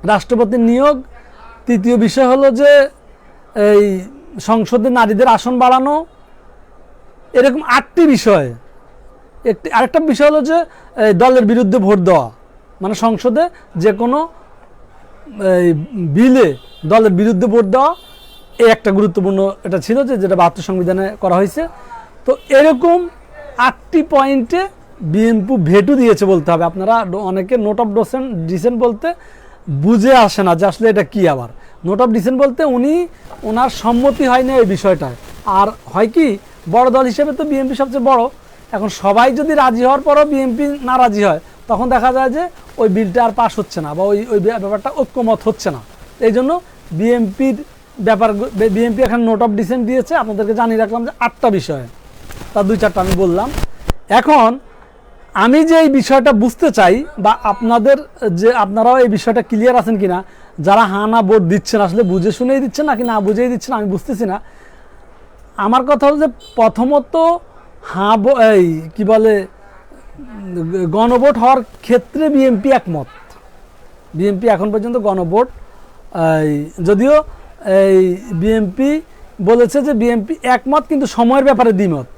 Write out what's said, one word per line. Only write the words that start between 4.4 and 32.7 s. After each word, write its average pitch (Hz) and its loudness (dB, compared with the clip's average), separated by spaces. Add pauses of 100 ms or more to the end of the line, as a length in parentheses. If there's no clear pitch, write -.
সংসদে 226 0
নারীদের 233 2
আসন 240 0
বাড়ানো। 262 2 (1300)
এরকম 262 2
আটটি 269 0
বিষয়। 180 2 (920)
একটি, 202 -4
আরেকটা 247 0
বিষয় 294 2
হলো 302 2
যে 320 0 (420)
এই 208 4
দলের 254 4
বিরুদ্ধে 226 2
ভোট 202 2
দেওয়া, 165 2 (500)
মানে 202 -6
সংসদে 226 0 (280)
যে 196 0
কোনো 247 -2 (1000)
এই 185 0 (200)
বিলে 190 2 (300)
দলের 214 4
বিরুদ্ধে 208 0
ভোট 220 2
দেওয়া, 269 0 (640)
এই 233 4
একটা 226 2
গুরুত্বপূর্ণ 196 0 (120)
এটা 185 -4
ছিল 240 -2
যে 247 -2
যেটা 190 0
বাহাত্তর 170 0
সংবিধানে 185 -4
করা 180 0
হয়েছে। 202 -2 (580)
তো 262 2 (120)
এরকম 320 4 (500)
আটটি 254 -2
পয়েন্টে 277 0 (320)
বিএনপি 214 0
ভেটো 185 2
দিয়েছে 233 2
বলতে 175 0
হবে। 170 0
আপনারা 196 -2
ড-, 180 -8
অনেকে 190 -4
note 208 -2
of 233 -2
dissent, 208 -4
dissent 202 -2
বলতে 240 -2 (560)
বুঝে 208 2
আসে 214 2
না 175 2
যে 175 0
আসলে 220 0
এটা 202 0
কী। 180 -2
আবার 127 -4 (380)
note 196 -2
of 247 2
dissent 226 -2
বলতে 277 0
উনি 294 -2 (340)